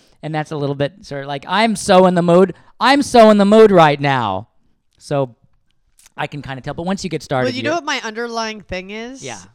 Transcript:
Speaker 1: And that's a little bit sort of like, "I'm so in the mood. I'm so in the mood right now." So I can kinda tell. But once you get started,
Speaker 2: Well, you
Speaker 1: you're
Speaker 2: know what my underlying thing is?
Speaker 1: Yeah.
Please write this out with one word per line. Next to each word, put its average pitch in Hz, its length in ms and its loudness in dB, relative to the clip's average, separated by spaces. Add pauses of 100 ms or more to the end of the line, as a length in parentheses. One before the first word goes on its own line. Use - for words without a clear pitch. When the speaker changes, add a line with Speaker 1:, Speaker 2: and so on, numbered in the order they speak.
(220)
Speaker 1:
And 156 120 -10
that's 151 180 -8
a 156 40 -8
little 143 200 -4
bit 139 280 -8
sort 143 180 -12
of 139 60 -14
like, 143 200 -10
"I'm 214 280 -2
so 185 300 4
in 180 80 0
the 170 80 2
mood. 175 320 4 (260)
I'm 269 220 2
so 220 280 6
in 208 80 4
the 202 60 4
mood 220 260 6
right 156 300 4
now." 117 480 -4 (500)
So 135 360 -6 (840)
I 143 120 -8
can 143 140 -14
kinda 131 200 -14
tell. 147 120 -10
But 170 120 -12
once 190 160 -6
you 180 80 -10
get 160 140 -8
started, 127 240 -4
Speaker 2:
Well, 123 80 -6
you - 60 -8
Speaker 1:
you're 196 100 -4
Speaker 2:
know 339 40 -4
what 302 80 -8
my 277 200 -6
underlying 226 560 -10
thing 185 300 -12
is? 240 340 -14
Speaker 1:
Yeah. 113 160 -14 (140)